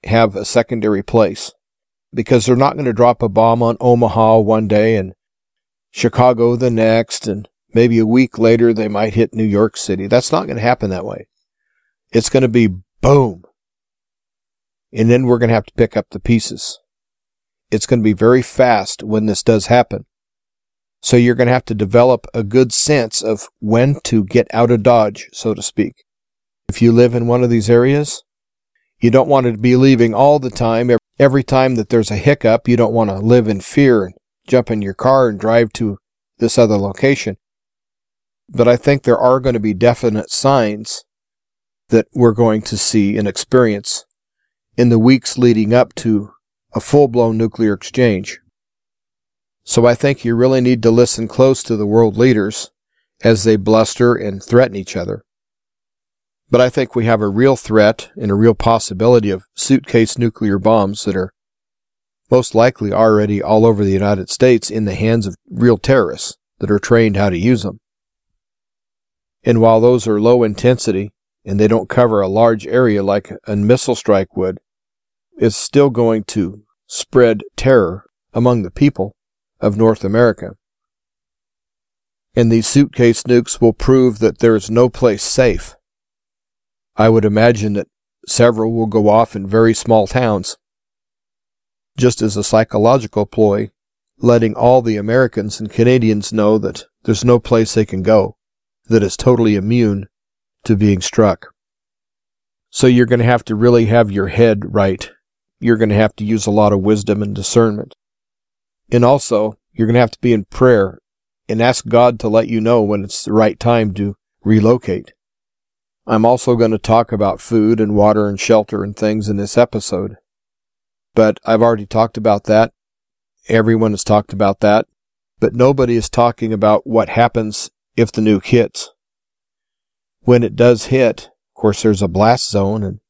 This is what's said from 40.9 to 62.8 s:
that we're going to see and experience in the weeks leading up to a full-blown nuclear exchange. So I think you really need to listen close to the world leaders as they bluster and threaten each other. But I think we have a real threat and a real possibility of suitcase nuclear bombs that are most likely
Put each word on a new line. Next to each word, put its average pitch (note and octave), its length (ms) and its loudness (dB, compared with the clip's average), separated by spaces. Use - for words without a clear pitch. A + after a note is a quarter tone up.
that A#2 260 2
we're A#2 180 2
going A2 300 0
to G#2 160 -8
see G#2 400 -2
and G#2 80 -2
experience G#2+ 800 -2
in B2 120 2
the A#2 100 4
weeks B2 380 2
leading A2+ 380 2
up B2+ 220 0
to G#2 340 -4
a G#2+ 60 -6
full-blown A#2+ 560 0
nuclear A2 380 -2
exchange. A2 640 -4
So - 200 0
I A#2+ 100 4
think C#3 300 -4
you A#2 100 -2
really B2+ 280 0
need B2 200 0
to A#2 80 4
listen A#2 380 0
close C3 360 0
to A2+ 120 -4
the G#2 100 -4
world G#2+ 300 2
leaders A2 540 -2
as A2 220 2
they A2 120 4
bluster A2 580 0
and G2 280 -8
threaten A#2+ 320 2
each G2 220 -12
other. F#2+ 260 -8
But B2 100 4
I B2+ 80 4
think B2+ 260 -4
we A#2 100 -2
have A2+ 160 0
a G#2 80 -2
real B2 280 2
threat G#2+ 540 0
and G#2+ 100 -4
a G2+ 40 0
real G#2+ 200 4
possibility A2+ 760 0
of F#2 140 -6
suitcase - 640 -2
nuclear A2 400 -2
bombs G2+ 460 0
that F#2+ 120 -4
are F#2 160 -6
most B2+ 240 0
likely A2+ 380 0